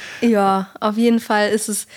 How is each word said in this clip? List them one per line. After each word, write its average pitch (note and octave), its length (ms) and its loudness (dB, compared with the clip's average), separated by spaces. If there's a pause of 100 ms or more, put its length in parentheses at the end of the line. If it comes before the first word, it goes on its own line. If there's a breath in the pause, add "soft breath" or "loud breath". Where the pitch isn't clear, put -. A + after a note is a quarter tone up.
(220 loud breath)
Ja, G3 480 2 (100)
auf G#3+ 160 -2
jeden A#3 240 4
Fall G#3 300 0
ist G#3+ 180 -2
es G#3 180 -6 (100)